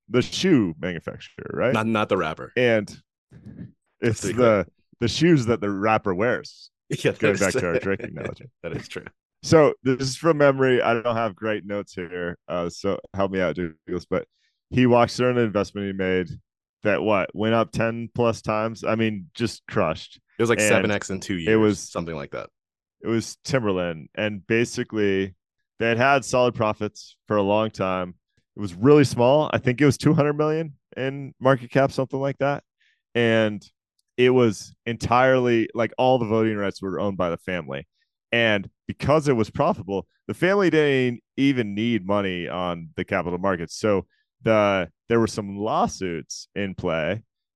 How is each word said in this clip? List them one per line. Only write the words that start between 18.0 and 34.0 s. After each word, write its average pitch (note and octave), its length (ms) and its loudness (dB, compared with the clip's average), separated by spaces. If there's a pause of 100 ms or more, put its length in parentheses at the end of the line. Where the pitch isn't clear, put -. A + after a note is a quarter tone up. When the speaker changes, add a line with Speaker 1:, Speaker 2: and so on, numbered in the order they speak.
Speaker 1:
plus A#2 280 0
times? A2 420 -4
I A2+ 100 0
mean, G#2+ 400 -2
just - 340 -4
crushed. E2 520 -2 (180)
Speaker 2:
It A2+ 40 0
was A#2 80 2
like G#2+ 100 4
Speaker 1:
And G#2+ 80 4
Speaker 2:
seven G#2+ 220 4
X G2+ 180 -4
in F#2+ 120 -6
two G2 160 -6
Speaker 1:
it E2+ 80 -6
Speaker 2:
years, A2 140 4
Speaker 1:
was G#2+ 220 2 (100)
Speaker 2:
something E2 260 -8
like C#2 160 -12
that. A#1+ 180 -12 (520)
Speaker 1:
It A2 60 -6
was A2+ 340 -4
Timberland. F2+ 720 -2
And G#2 320 -6
basically, G#2+ 880 -2 (440)
they A2+ 100 0
had A#2 80 2
had C3+ 300 2
solid B2 280 2
profits G#2+ 640 -4 (100)
for G#2+ 120 2
a G2+ 40 4
long G#2+ 280 0
time. F#2 440 -4 (400)
It G#2+ 60 -14
was F#2 140 -8
really C#3 300 6
small. C3 500 2
I A2+ 40 0
think B2 220 -2
it D3 60 6
was C3 100 4
two D3+ 160 2
hundred D3 220 2
million D#3 400 -2 (200)
in C3+ 460 -8
market B2 300 2
cap, C3+ 200 4
something C3+ 300 -4
like C#3 180 -4
that. C#3+ 260 -4 (500)
And A2+ 520 2 (520)